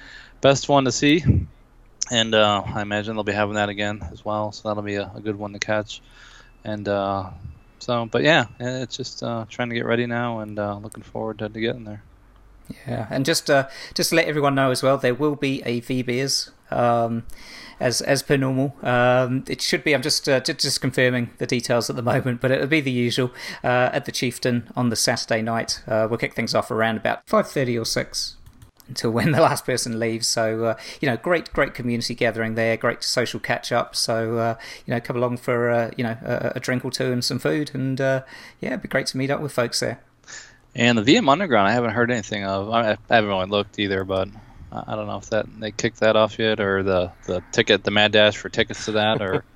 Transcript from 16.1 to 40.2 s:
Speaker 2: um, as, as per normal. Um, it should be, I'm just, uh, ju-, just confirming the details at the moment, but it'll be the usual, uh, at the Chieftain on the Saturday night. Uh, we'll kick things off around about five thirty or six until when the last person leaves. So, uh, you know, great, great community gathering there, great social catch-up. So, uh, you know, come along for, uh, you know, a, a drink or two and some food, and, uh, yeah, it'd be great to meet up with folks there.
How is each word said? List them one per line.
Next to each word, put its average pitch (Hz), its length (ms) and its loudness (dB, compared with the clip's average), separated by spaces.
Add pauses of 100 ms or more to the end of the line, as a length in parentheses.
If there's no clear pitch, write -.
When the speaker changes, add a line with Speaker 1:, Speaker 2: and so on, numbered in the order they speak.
Speaker 2:
um, 117 540 2 (560)
as, 120 220 0
as 135 200 0
per 147 140 2
normal. 135 460 0
Um, 123 640 2
it - 140 -4
should 175 200 0
be, 151 120 2
I'm 127 80 2
just, 151 260 0
uh, 131 120 4
ju-, - 120 0
just 135 300 -2
confirming 127 560 2
the 127 80 -4
details 120 420 0
at 135 80 -6
the 123 60 -4
moment, 120 400 0
but 127 80 2
it'll 135 160 2
be 151 160 2
the 131 80 -2
usual, 123 420 0 (320)
uh, 123 280 4
at - 120 -2
the 117 80 -10
Chieftain 120 640 -2
on 123 140 2
the 110 60 0
Saturday 117 440 0
night. 113 460 -4
Uh, 110 220 2
we'll 113 100 -2
kick - 160 -4
things 113 200 -2
off 110 160 0
around 110 280 0
about - 280 -4
five 208 240 0
thirty 120 280 0
or 113 80 -4
six - 500 -6 (500)
until 123 240 -4
when 117 200 2
the 147 100 4
last 143 240 4
person 120 340 -2
leaves. 113 280 -2
So, 110 380 0
uh, 113 120 0 (240)
you 147 80 0
know, 120 80 2
great, 170 360 0
great 143 220 0
community 117 400 -2
gathering 113 400 0
there, 113 220 2
great - 260 -2
social - 380 -2
catch-up. - 560 -2
So, 113 400 0
uh, 113 180 0 (300)
you 131 80 -4
know, 117 80 0
come 123 160 -6
along 123 220 0
for, 120 320 0
uh, 117 260 2
you 127 80 -2
know, 113 180 -4
a, - 340 -2
a 131 40 -8
drink 127 240 -2
or 127 60 -4
two 127 220 -2
and 123 120 0
some 127 140 -2
food, 151 340 0
and, 131 280 -2
uh, 135 240 0 (360)
yeah, - 100 -4
it'd 254 120 -6
be - 60 -8
great - 180 -2
to - 100 -4
meet 131 140 0
up 143 100 -2
with 147 120 -6
folks 117 280 0
there. 117 200 -4 (720)